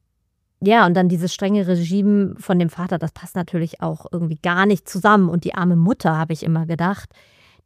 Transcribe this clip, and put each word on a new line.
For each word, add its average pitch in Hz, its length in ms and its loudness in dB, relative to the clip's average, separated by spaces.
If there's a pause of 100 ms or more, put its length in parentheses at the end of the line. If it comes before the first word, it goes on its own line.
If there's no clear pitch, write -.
(600)
ja, 208 260 4
und 175 80 2
dann 185 140 2
dieses 175 240 -2
strenge 202 340 -2
Regime 190 720 0
von 180 200 0
dem 170 100 2
Vater, 175 300 -6
das 160 140 -6
passt - 240 -14
natürlich 170 440 -6
auch 160 300 -8
irgendwie 165 320 -4
gar 180 240 0
nicht 202 220 0
zusammen. 196 400 4
Und 165 160 -2
die 175 100 -6
arme 175 220 2
Mutter, 165 400 2
habe 160 160 -2
ich 156 100 -8
immer 160 240 -2
gedacht, 170 480 -4 (520)